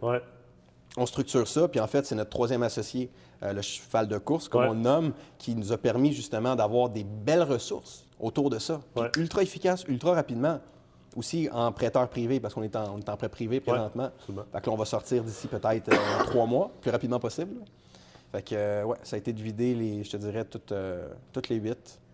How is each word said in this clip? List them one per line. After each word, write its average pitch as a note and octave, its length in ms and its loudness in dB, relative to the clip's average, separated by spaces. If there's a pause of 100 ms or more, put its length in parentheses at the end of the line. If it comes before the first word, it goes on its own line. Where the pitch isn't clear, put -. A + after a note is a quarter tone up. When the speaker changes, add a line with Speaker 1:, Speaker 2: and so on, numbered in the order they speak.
Speaker 1:
Ouais. A#2+ 200 0 (760)
Speaker 2:
On B2 100 2
structure B2+ 400 0
ça, D#3+ 200 4
puis - 120 0
en G#2+ 80 2
fait, C#3 180 2
c'est - 100 -4
notre G#2+ 140 -2
troisième A#2+ 320 2
associé, A#2+ 480 -2 (320)
euh, G2+ 120 -2
le G2+ 100 -4
cheval - 440 -2
de G#2 120 -2
course, D#3 280 -2
comme B2 140 4
Speaker 1:
Ouais. B2 80 4
Speaker 2:
on A2+ 40 0
le A2+ 60 -2
nomme, C#3 340 4 (260)
qui A#2+ 160 -4
nous G#2+ 160 -2
a A2+ 60 0
permis B2 360 4
justement B2 420 -2
d'avoir A#2+ 340 6
des G#2+ 140 -4
belles G#2+ 400 2
ressources - 640 -2 (140)
autour C3+ 320 2
de A2 80 0
ça. D#3 200 -2 (140)
Puis A#2 100 0
Speaker 1:
Ouais. A#2 140 0
Speaker 2:
ultra E3 240 0
efficace, F#3 460 0
ultra C#3+ 260 2
rapidement. C#3+ 460 0 (560)
Aussi D#3 360 -2
en A#2 200 2
prêteur A#2+ 380 2
privé, B2 300 0
parce A2 160 -6
qu'on A2 80 -4
est G#2+ 120 -6
en, G#2 200 -2
on - 20 -6
est G#2 100 -6
en G#2 100 -4
prêt A2 120 -4
privé A2+ 280 -2
Speaker 1:
Ouais, C3+ 40 0
Speaker 2:
présentement. A#2+ 440 0
Speaker 1:
absolument. G#2 460 -10
Speaker 2:
Fait G2+ 100 -6
que - 60 -6
là, A2+ 60 2
on A2 40 0
va G#2+ 80 0
sortir A#2 380 0
d'ici A2+ 240 -8
peut-être, A2 460 -2
euh, - 0 -
<coughs> - 320 2
trois A#2 220 2
mois, C#3 240 2 (100)
plus B2+ 80 0
rapidement A#2+ 300 0
possible. F3+ 420 -4 (680)
Fait G2 100 -6
que, - 140 -6
euh, G#2 280 0
ouais, A2+ 200 -2
ça - 120 -8
a G#2+ 40 -2
été A#2+ 120 -4
de A2 80 -6
vider, A2+ 360 0
les, G#2+ 280 -2
je G#2 60 -10
te G#2+ 80 -6
dirais, G#2 260 -4
toutes, - 280 -10
euh, F#2 360 -4 (240)
toutes - 180 -6
les A#2 80 -2
huit. A2 420 -8 (140)